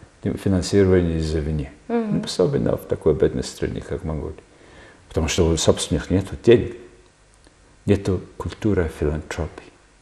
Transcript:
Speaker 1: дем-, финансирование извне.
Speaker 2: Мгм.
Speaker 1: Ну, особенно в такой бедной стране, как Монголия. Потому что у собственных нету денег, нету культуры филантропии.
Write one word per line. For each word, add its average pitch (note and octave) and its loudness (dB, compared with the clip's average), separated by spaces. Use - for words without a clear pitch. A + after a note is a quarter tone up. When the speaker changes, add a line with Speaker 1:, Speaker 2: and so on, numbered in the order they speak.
Speaker 1:
дем-, D#2 -2
финансирование F#2 2
извне. D#2 -2
Speaker 2:
Мгм. A#3 -2
Speaker 1:
Ну, - -2
особенно - 0
в - -10
такой - 0
бедной C2 0
стране, - -6
как - -8
Монголия. D#2 -8
Потому D#2+ -2
что E2+ 2
у E2 2
собственных - 0
нету F#2 0
денег, - 6
нету G2 2
культуры F#2 -2
филантропии. D#2 -4